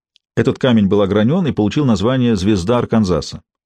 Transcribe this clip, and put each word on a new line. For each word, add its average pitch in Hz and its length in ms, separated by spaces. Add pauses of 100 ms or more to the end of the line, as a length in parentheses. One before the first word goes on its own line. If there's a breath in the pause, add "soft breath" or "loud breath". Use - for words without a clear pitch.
(360)
Этот 120 220
камень 113 300
был 101 140
огранён 107 440
и 131 60
получил 107 340
название 120 500
«Звезда 98 440
Арканзаса». 98 640 (220)